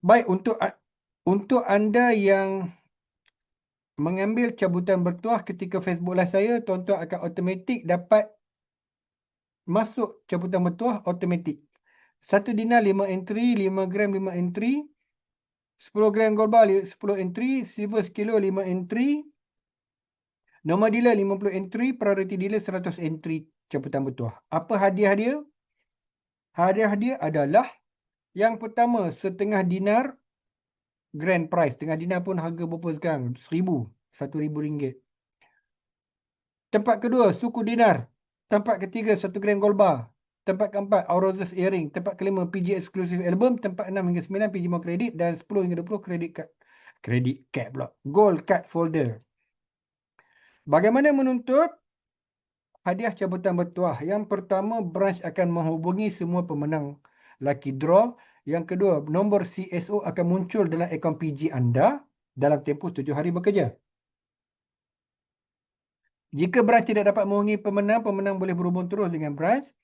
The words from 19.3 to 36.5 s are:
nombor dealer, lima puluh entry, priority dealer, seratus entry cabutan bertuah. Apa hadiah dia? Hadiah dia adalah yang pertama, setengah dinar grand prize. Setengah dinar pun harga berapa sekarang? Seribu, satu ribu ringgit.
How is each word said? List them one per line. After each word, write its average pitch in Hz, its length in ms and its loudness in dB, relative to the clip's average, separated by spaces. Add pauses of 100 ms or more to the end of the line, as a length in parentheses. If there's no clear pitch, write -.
nombor 202 240 4
dealer, 233 240 4
lima 196 240 0
puluh 196 160 -2
entry, 226 400 -4
priority 196 400 0
dealer, 196 240 -2
seratus 185 400 -6
entry 160 480 -6 (240)
cabutan 139 320 -4
bertuah. 127 320 -6 (160)
Apa 170 320 -2
hadiah 196 320 4
dia? 226 200 0 (1200)
Hadiah 190 400 2
dia 247 240 -2
adalah 156 480 2 (640)
yang 220 240 2
pertama, 226 560 0
setengah 196 480 -2
dinar 202 560 0 (960)
grand 165 400 0
prize. 156 240 2
Setengah 160 240 -4
dinar 180 240 -2
pun 180 160 -2
harga 170 240 -6
berapa 165 320 -6
sekarang? 139 400 -4
Seribu, 165 560 -2 (160)
satu 147 320 -8
ribu 151 240 -4
ringgit. 143 320 -4 (1800)